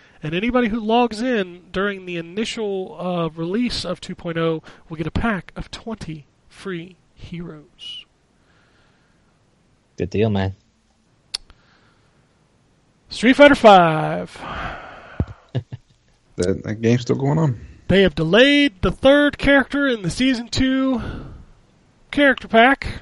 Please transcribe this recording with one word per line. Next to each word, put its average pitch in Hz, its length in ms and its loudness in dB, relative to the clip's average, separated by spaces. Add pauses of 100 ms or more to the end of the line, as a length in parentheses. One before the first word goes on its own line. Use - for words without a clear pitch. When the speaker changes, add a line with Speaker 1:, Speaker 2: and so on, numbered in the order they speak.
(220)
Speaker 1:
and 156 120 -8
anybody 240 340 0
who 220 100 -4
logs 226 440 0
in 190 500 -4
during 190 320 -6
the 175 140 -8
initial, 190 840 -8
uh, 175 300 -4
release 175 560 -4
of 180 120 -8
two - 160 -14
point 170 220 -10
oh 165 260 -2 (280)
will 160 80 -12
get 165 80 -6
a 151 40 -6
pack 214 460 -4
of - 140 -14
twenty 160 560 -14 (240)
free 180 460 -12 (180)
heroes. - 920 -16 (1900)
Speaker 2:
Good 92 140 -6
deal, 107 200 0
man. 98 240 -2 (2500)
Speaker 1:
Street 254 240 2
Fighter 285 200 10
Five. 170 880 6
Speaker 3:
<laughs> - 1200 -10 (720)
That, 90 260 -2
that 104 180 -6
game's 117 200 2
still 127 160 -2
going 135 200 0
on. 147 220 0 (300)
Speaker 1:
They 185 140 4
have 180 120 2
delayed 262 680 2
the 180 120 0
third 285 460 2
character 277 500 2
in 226 140 -4
the 175 80 -4
Season 240 360 -2
two 262 560 -2 (1120)
character 285 340 2
pack. 233 400 4 (160)